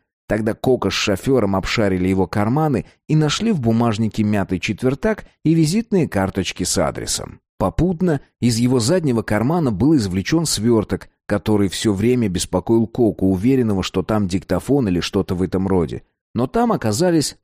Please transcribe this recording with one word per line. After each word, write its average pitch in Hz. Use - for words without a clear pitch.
Тогда 107
Кока 123
с -
шофером 104
обшарили 95
его 95
карманы 123
и 151
нашли 156
в 180
бумажнике 113
мятый 98
четвертак 131
и 156
визитные 165
карточки 95
с 90
адресом. 64
Попутно 160
из 113
его 123
заднего 127
кармана 127
был 117
извлечен 104
сверток, 104
который 101
все 107
время 113
беспокоил 95
Коку, 101
уверенного, 104
что 90
там 104
диктофон 98
или 87
что-то 95
в 90
этом 92
роде. 85
Но 117
там 233
оказались 170